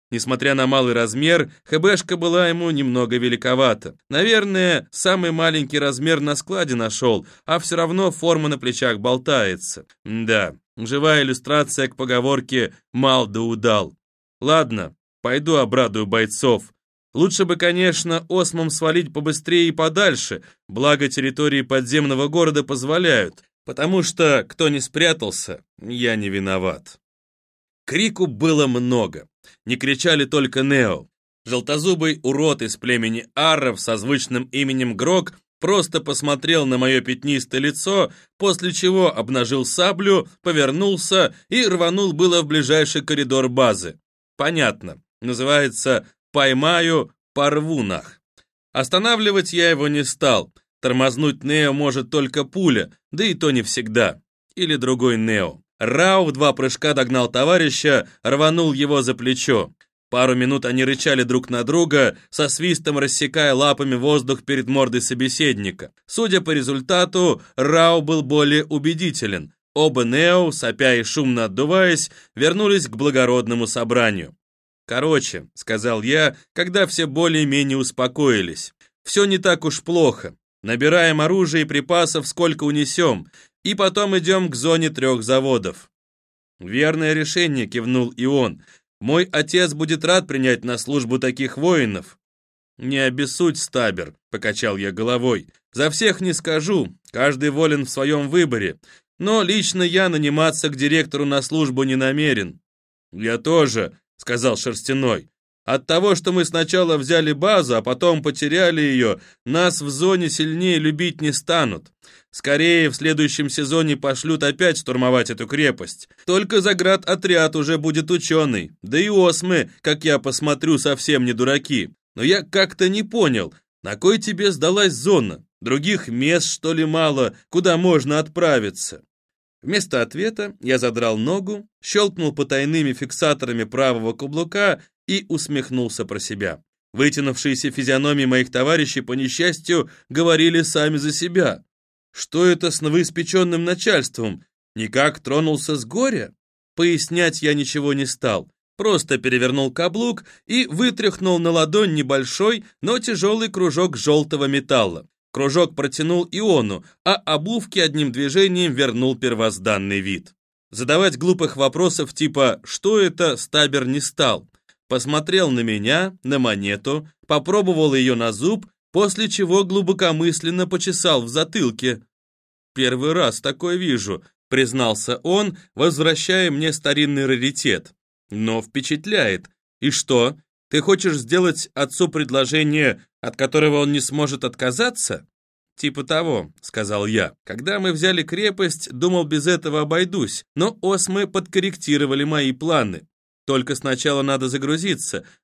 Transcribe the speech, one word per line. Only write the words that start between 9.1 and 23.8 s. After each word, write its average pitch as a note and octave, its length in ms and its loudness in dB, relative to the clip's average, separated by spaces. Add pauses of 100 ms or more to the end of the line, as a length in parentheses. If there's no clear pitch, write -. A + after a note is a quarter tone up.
Да, G#2+ 500 0 (220)
живая C#3+ 460 2
иллюстрация C#3 680 -2
к - 80 -20
поговорке B2+ 760 0 (200)
"мал B2+ 340 2
да G#2+ 140 -4
удал". A2 520 0 (460)
Ладно, A#2+ 560 0 (260)
пойду D3 360 0
обрадую A2 480 2
бойцов. A2 680 0 (460)
Лучше F#3 280 2
бы, F3 100 0
конечно, F3 720 0
осмам E3+ 400 -2
свалить D#3+ 420 0
побыстрее D#3 580 0
и - 20 -2
подальше, D#3+ 720 0 (240)
благо C3+ 420 2
территории C#3 540 -2
подземного C3+ 640 0
города D3+ 360 2
позволяют, C3+ 800 0 (220)
потому E3+ 380 0